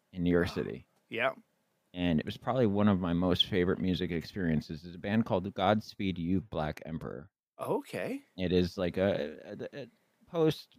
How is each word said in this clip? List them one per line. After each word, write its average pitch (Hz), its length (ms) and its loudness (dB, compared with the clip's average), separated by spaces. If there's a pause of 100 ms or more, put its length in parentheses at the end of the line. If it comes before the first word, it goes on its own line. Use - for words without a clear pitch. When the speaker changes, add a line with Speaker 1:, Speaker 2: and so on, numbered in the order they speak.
(120)
Speaker 1:
in 90 100 -6
New 87 80 4
York 87 200 6
Speaker 2:
Oh, - 40 -8
Speaker 1:
City. 53 320 -6 (220)
Speaker 2:
yep. 117 280 -2 (580)
Speaker 1:
And 87 260 2
it - 60 -4
was 101 100 -8
probably 123 300 0
one 104 220 4
of 95 120 4
my 87 120 0
most 87 340 2
favorite 90 340 2
music 90 320 0
experiences. 82 720 -2
It's 87 100 -14
a 90 40 -14
band 107 280 0
called 95 280 -2
Godspeed 98 640 0
You 90 220 2
Black 78 460 -4
Emperor. 67 420 -8 (300)
Speaker 2:
Okay. 190 640 -4 (140)
Speaker 1:
It 90 160 0
is 90 260 4
like 87 180 -2
a, 87 640 -2 (140)
a, 143 100 -12
a 123 40 -14 (440)
post, 160 480 0